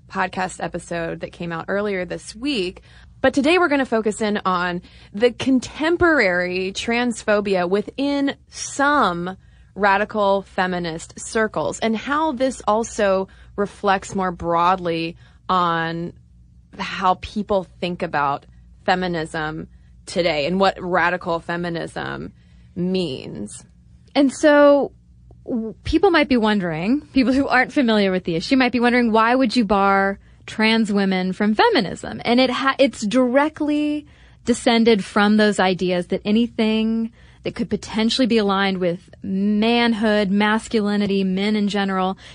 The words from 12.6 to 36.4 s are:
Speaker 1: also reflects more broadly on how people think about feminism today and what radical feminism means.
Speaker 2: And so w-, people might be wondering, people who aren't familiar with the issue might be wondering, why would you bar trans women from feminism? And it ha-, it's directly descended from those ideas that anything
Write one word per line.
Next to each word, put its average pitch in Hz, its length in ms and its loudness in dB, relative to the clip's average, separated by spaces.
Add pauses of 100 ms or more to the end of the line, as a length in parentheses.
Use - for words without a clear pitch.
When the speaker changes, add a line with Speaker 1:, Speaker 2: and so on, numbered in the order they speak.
Speaker 1:
also 208 600 0 (280)
reflects 196 600 -2
more 185 160 -2
broadly 170 840 0 (320)
on 170 640 0 (680)
how 185 420 0
people 196 440 -4 (140)
think 175 220 -6
about 143 460 -2 (380)
feminism 165 840 -4 (380)
today 165 400 0
and 185 140 0
what 190 220 4
radical 175 580 -2
feminism 160 920 -8 (420)
means. 180 880 -6 (500)
Speaker 2:
And 269 200 4
so 294 580 4 (540)
w-, 220 280 -6 (100)
people 339 280 2
might 311 160 4
be 254 100 4
wondering, 208 640 0 (120)
people 254 200 2
who 277 140 0
aren't 247 260 2
familiar 220 380 2
with 185 140 -2
the 170 100 -2
issue 262 220 0
might 247 140 2
be 247 80 0
wondering, 240 320 2
why 220 220 4
would 262 220 2
you 240 100 2
bar 196 540 2 (260)
trans 220 460 0
women 190 420 0
from 214 220 0
feminism? 320 720 0
And 240 140 4
it 254 100 4
ha-, 262 280 -2
it's 262 280 2
directly 294 1000 0 (400)
descended 233 600 2
from 208 320 2
those 208 220 4
ideas 180 480 0
that 190 180 -4
anything 220 880 0 (300)